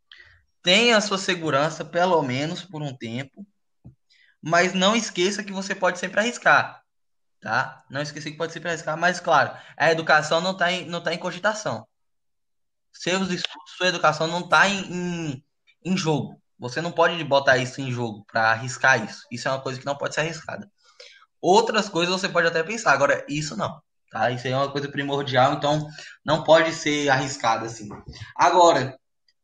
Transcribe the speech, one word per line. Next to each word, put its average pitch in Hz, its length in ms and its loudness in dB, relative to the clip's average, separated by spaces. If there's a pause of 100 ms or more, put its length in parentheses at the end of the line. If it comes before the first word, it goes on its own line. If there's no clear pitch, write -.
(640)
tenha 220 340 4
a 208 40 4
sua 202 180 -2
segurança, 160 680 -2
pelo 170 380 2
menos 143 420 -4
por 151 180 -12
um 139 140 -8
tempo, 127 500 -10 (960)
mas 175 320 2
não 190 220 4
esqueça 202 480 -2
que 196 80 -12
você 190 220 -6
pode 180 240 -2
sempre 190 220 -4
arriscar, 196 600 0 (580)
tá? - 500 -4
Não 135 120 -6
esqueça 151 280 -10
que 151 60 -14
pode 165 160 -6
sempre 170 180 -8
arriscar, 156 280 -6
mas, 175 220 0
claro, 143 360 2 (200)
a 151 160 4
educação 160 480 2
não 185 160 -4
tá 175 160 0
em, 180 140 -6
não 170 160 -8
tá 160 120 -4
em 175 40 -6
cogitação. 175 680 -6 (1080)
Seus 185 380 -2
estudos, - 460 -8
sua 185 120 0
educação 165 380 0
não 170 220 -6
tá 165 200 6
em, 196 120 -2 (520)
em, 123 120 -12 (400)
em 180 120 -2
jogo. 143 440 -2 (180)
Você 123 220 -8
não 170 120 -4
pode 165 320 2
botar 135 340 4
isso 127 220 -6
em 131 120 -4
jogo 117 340 -6
pra 113 260 2
arriscar 123 520 0
isso. - 260 -14
Isso 120 180 -8
é - 20 0
uma 131 100 -2
coisa 131 180 -8
que - 80 -14
não 143 100 -4
pode 147 180 -6
ser 151 80 -2
arriscada. - 480 -10 (680)
Outras 214 480 4
coisas 175 320 -2
você 190 80 -2
pode 170 200 2
até 160 140 0
pensar, 185 300 0
agora 139 360 2
isso 151 280 -6
não, 123 240 -6 (300)
tá? 110 200 0
Isso 123 160 -6
aí 127 80 -2
é - 20 0
uma 139 160 -2
coisa 139 180 -4
primordial, 139 640 2
então 151 320 0 (380)
não 160 200 0
pode 165 280 6
ser 147 380 0
arriscado 131 560 0
assim. 104 220 -12 (460)
Agora, 165 640 4 (460)